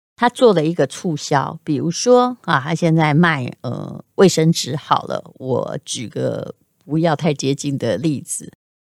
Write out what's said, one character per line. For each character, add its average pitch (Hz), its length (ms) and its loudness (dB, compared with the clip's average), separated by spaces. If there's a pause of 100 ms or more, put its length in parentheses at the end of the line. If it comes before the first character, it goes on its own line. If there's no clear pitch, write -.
(140)
他 240 140 0
做 240 240 4
了 160 120 2
一 165 80 0
个 151 140 0
促 160 300 -6
销， 143 460 -2
比 156 120 -2
如 139 160 -2
说 247 520 2
啊， 151 180 0
他 156 140 -4
现 160 200 2
在 156 200 4
卖， 143 380 2 (100)
呃， 101 420 -10 (120)
卫 196 120 8
生 160 220 2
纸 139 240 -2
好 - 300 -2
了， - 300 -8
我 - 500 -6
举 123 240 -10
个 127 460 -6 (300)
不 147 140 -2
要 160 160 2
太 156 200 -2
接 139 200 -2
近 139 240 -4
的 113 180 -2
例 143 240 -2
子。 - 320 -12 (360)